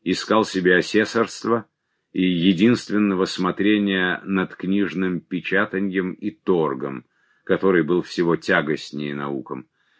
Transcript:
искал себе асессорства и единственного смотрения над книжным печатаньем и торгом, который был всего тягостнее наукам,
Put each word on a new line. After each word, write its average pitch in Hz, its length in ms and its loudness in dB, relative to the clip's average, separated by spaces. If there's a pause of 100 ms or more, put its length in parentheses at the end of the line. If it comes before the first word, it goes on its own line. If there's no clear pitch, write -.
искал 107 420 0
себе 92 320 2
асессорства 107 880 0 (460)
и 92 100 0
единственного 98 1000 2
смотрения 95 1000 0
над 95 300 -2
книжным 92 680 -2
печатаньем 95 920 -2
и - 180 -8
торгом, 69 760 -2 (380)
который 92 380 2
был 85 200 0
всего 85 340 0
тягостнее 76 760 -2
наукам, 71 520 -8 (340)